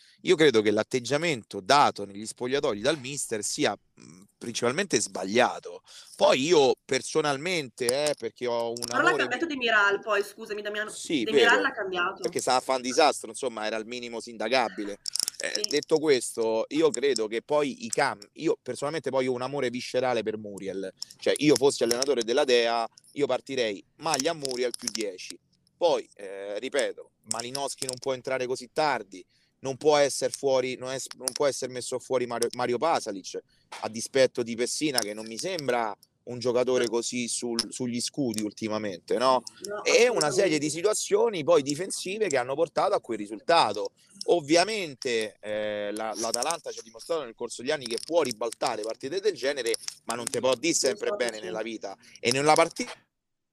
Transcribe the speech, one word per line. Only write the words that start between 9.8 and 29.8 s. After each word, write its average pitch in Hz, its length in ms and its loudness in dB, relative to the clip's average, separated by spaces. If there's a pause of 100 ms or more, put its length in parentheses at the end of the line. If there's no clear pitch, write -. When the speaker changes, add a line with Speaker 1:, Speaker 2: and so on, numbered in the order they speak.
Speaker 2:
poi, 202 220 -2
scusami, 214 400 -10
Damiano. 214 280 -6
Speaker 1:
Sì, - 340 -2
Speaker 2:
Demiral 220 260 6
Speaker 1:
vero, - 120 6
Speaker 2:
l'ha 277 100 0
cambiato. 185 500 -4
Speaker 1:
perché 151 180 -2
stava 127 180 4
a - 20 0
fa 131 160 0
un 127 60 -2
disastro, 127 480 2
insomma, 113 360 -6
era 110 100 -4
il 110 100 -6
minimo 120 340 -10
sindacabile. 107 800 -2 (420)
Eh, - 140 -4
Speaker 2:
Sì. 214 140 -4
Speaker 1:
detto 147 300 2
questo, 117 680 2
io 151 220 4
credo 123 360 0
che 110 160 -4
poi 147 420 -2
i 117 40 -6
cam-, 123 300 0 (160)
io 156 260 -2
personalmente 147 500 -6
poi 131 160 0
ho 131 60 0
un 123 100 -4
amore 131 280 -2
viscerale 123 520 -2
per 107 160 -4
Muriel. 95 540 -8 (260)
Cioè, 101 200 2
io 143 180 6
fossi 131 280 4
allenatore 123 400 2
della 123 200 2
Dea, 117 420 2 (260)
io 139 140 -2
partirei 120 580 -2 (120)
maglia 151 360 0
Muriel 127 440 -2
più 123 140 -6
dieci. 101 480 -6 (380)
Poi, 147 380 2
eh, 101 440 -8
ripeto, 120 540 -2 (180)
Malinowski 127 560 -6
non 127 120 -4
può 135 140 -2
entrare 127 340 -2
così 123 260 -6
tardi, 107 520 -2 (360)
non 131 160 -6
può 151 200 4